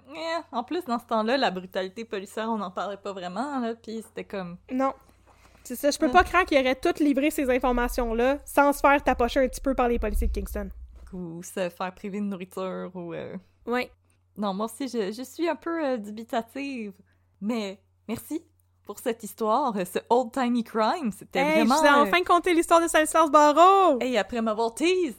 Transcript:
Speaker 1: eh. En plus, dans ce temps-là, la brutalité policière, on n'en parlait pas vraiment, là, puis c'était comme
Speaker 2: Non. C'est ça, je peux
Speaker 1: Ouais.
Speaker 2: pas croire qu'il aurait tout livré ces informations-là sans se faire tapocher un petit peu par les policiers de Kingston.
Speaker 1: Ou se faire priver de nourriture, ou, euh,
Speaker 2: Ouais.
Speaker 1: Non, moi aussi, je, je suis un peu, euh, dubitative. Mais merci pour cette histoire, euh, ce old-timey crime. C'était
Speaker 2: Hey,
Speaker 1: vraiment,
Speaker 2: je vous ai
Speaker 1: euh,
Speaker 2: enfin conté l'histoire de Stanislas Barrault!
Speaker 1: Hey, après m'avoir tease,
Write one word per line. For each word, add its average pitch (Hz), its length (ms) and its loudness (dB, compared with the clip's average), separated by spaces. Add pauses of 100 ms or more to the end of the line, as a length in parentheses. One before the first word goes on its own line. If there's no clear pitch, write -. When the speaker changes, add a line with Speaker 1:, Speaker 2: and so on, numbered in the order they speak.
(140)
Speaker 1:
eh. 330 280 -6 (100)
En 247 140 -6
plus, 339 180 -6
dans 240 160 -4
ce - 60 -20
temps-là, 226 320 0
la 226 140 0
brutalité 185 520 -8
policière, 220 460 -8
on 226 80 -2
n'en 185 140 -6
parlait 196 260 -6
pas 196 160 -10
vraiment, 196 460 -8
là, 233 160 -4
puis 226 300 -12
c'était - 200 -14
comme 180 320 -10 (140)
Speaker 2:
Non. 262 220 -2 (720)
C'est 247 140 -12
ça, 285 140 2
je - 80 -2
peux 311 80 2
Speaker 1:
Ouais. 247 40 0
Speaker 2:
pas 359 140 6
croire 359 200 2
qu'il 302 140 2
aurait 262 160 2
tout 339 260 0
livré 285 280 2
ces 277 200 -2
informations-là 247 960 0
sans 285 280 4
se - 60 -6
faire 285 240 6
tapocher 254 380 2
un 254 60 2
petit - 140 -8
peu 269 140 0
par 247 120 2
les 240 120 0
policiers 220 280 -2
de - 60 -2
Kingston. 196 360 -8 (440)
Speaker 1:
Ou 175 300 -10
se 185 260 -6
faire 185 240 -10
priver 202 260 -10
de 208 60 -4
nourriture, 185 680 -8
ou, 175 200 -12
euh, - 220 -10 (300)
Speaker 2:
Ouais. 247 240 -4 (480)
Speaker 1:
Non, 196 160 -4
moi 214 140 -6
aussi, 269 200 -8
je, 220 240 -4
je 233 120 -10
suis 330 260 -6
un 294 60 -2
peu, 330 280 -6
euh, 262 140 -2
dubitative. 226 960 -8 (480)
Mais 208 380 -6 (280)
merci 240 360 -8 (420)
pour 208 140 -14
cette 233 240 -4
histoire, 220 520 -2
euh, 190 80 -2
ce 180 160 -4 (100)
old-timey 240 540 0
crime. 233 480 0
C'était - 280 -6
Speaker 2:
Hey, 226 260 4
Speaker 1:
vraiment, 247 100 4
Speaker 2:
je 311 60 4
vous 311 40 6
ai 285 40 8
Speaker 1:
euh, 285 140 6
Speaker 2:
enfin 349 200 2
conté 349 300 2
l'histoire 330 280 6
de 339 60 0
Stanislas 320 440 4
Barrault! 302 680 8
Speaker 1:
Hey, 247 180 -2
après 226 240 -2
m'avoir 226 340 0
tease, 349 440 0